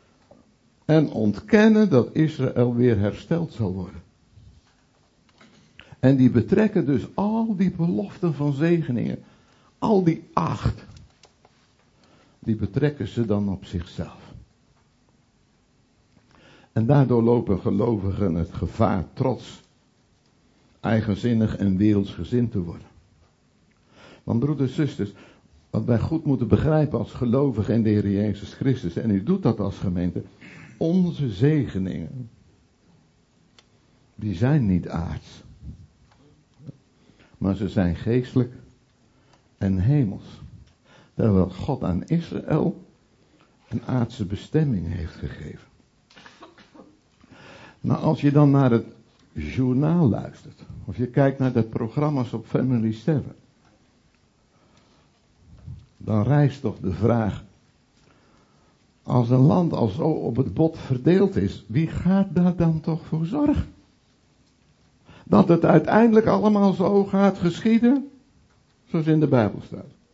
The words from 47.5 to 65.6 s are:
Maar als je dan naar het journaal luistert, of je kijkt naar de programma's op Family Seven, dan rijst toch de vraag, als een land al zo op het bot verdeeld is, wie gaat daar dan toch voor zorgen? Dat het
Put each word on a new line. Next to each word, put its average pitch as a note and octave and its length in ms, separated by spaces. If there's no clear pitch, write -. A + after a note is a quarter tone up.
Maar - 160
als - 240
je C#3+ 120
dan C#3+ 180
naar C#3 200
het A#2 160
journaal C#3 760
luistert, - 560
of - 120
je B2 100
kijkt C#3 320
naar B2+ 140
de A#2+ 100
programma's B2 720
op A2 140
Family B2 460
Seven, C3 420
dan G#2+ 260
rijst C#3+ 380
toch G#2 180
de F#2 140
vraag, A2+ 520
als B2 240
een B2+ 100
land E3+ 320
al A2+ 160
zo C#3 200
op C#3+ 280
het - 180
bot D#3 240
verdeeld F3 580
is, - 320
wie D3+ 180
gaat F#3+ 480
daar F3 220
dan E3 240
toch D#3+ 260
voor D#3+ 200
zorgen? D4 400
Dat F#3+ 240
het E3 160